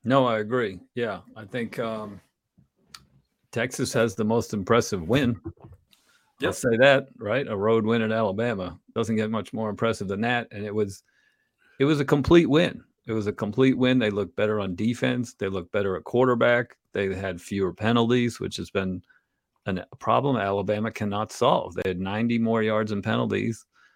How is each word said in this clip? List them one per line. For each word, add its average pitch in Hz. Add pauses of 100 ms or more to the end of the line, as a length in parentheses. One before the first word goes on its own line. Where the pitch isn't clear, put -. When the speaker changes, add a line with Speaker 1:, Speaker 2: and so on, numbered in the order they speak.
Speaker 1:
No, 131
I 113
agree. 107 (140)
Yeah, 110 (160)
I 110
think, 117
um, 107 (1300)
Texas 123
has 117
the 110
most 113
impressive 101
win. 120
I'll - (680)
Speaker 2:
Yep. 139
Speaker 1:
say 117
that, 135 (100)
right? 113
A 107
road 110
win 113
at 110
Alabama 104 (140)
doesn't 113
get 107
much 107
more 110
impressive 104
than 98
that. 120
And 104
it 104
was, 101 (760)
it 135
was 147
a 135
complete 156
win. 160 (240)
It 113
was 107
a 104
complete 127
win. 127
They 107
looked 98
better 107
on 92
defense. 120
They 95
looked 95
better 98
at 78
quarterback. 120 (160)
They 98
had 92
fewer 95
penalties, 117
which 95
has 92
been 92 (640)
an, 95
a -
problem 123
Alabama 101
cannot 104
solve. 120
They 92
had 90
ninety 113
more 113
yards 107
in 101
penalties 113 (280)